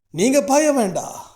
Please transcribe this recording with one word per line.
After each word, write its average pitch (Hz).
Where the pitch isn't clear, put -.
நீங்க 247
பாய 285
வேண்டாம். 190